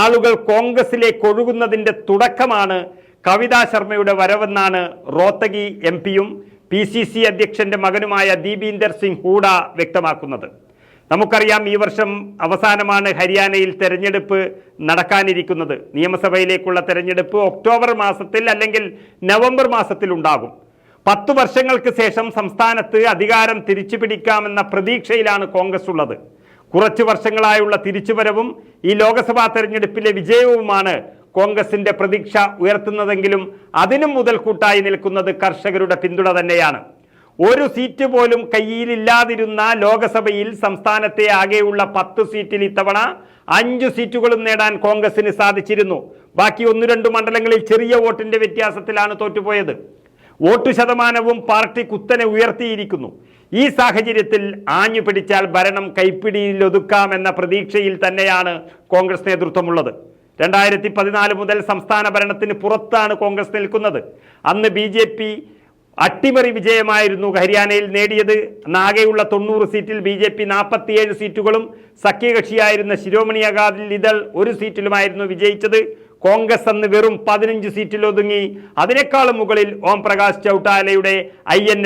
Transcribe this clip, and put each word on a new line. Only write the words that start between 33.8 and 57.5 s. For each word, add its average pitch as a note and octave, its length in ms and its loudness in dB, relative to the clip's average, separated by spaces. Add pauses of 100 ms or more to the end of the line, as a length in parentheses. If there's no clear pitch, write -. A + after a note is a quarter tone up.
അതിനും C#4+ 380 2
മുതൽക്കൂട്ടായി G#3+ 680 0
നിൽക്കുന്നത് F#3+ 540 -2
കർഷകരുടെ F#3 640 -2
പിന്തുണ F3+ 260 0 (100)
തന്നെയാണ്. E3+ 400 2 (600)
ഒരു B3+ 260 4 (100)
സീറ്റ് B3 380 -4
പോലും A#3+ 280 4 (120)
കയ്യിലില്ലാതിരുന്ന A3+ 1080 0 (220)
ലോക്സഭയിൽ G#3+ 640 0 (160)
സംസ്ഥാനത്തെ G#3+ 640 0 (160)
ആകെയുള്ള G3+ 400 2 (160)
പത്ത് F#3+ 340 0
സീറ്റിൽ G#3 360 -6
ഇത്തവണ G3 300 0 (600)
അഞ്ച് B3 380 0
സീറ്റുകളും A#3 520 0
നേടാൻ G#3+ 260 2 (120)
കോൺഗ്രസിന് G#3 520 0
സാധിച്ചിരുന്നു. G3+ 600 2 (420)
ബാക്കി G#3+ 320 2
ഒന്ന് A3+ 200 0
രണ്ട് A3+ 240 2
മണ്ഡലങ്ങളിൽ A3+ 540 0
ചെറിയ A#3 340 2
വോട്ടിന്റെ A3 400 -2
വ്യത്യാസത്തിലാണ് G#3 800 -2
തോറ്റുപോയത്. G3+ 500 -2 (760)
വോട്ട് A#3+ 320 2
ശതമാനവും A#3+ 600 0 (120)
പാർട്ടി A3 420 0
കുത്തനെ A3 420 -2
ഉയർത്തിയിരിക്കുന്നു. G#3+ 760 -2 (420)
ഈ A#3 120 2 (140)
സാഹചര്യത്തിൽ A3 640 2 (360)
ആഞ്ഞു A3 260 0
പിടിച്ചാൽ G3 500 0
ഭരണം G3 320 0 (120)
കൈപ്പിടിയിൽ G3 600 0 (100)
ഒതുക്കാമെന്ന G3 680 2
പ്രതീക്ഷയിൽ G3 580 -2 (100)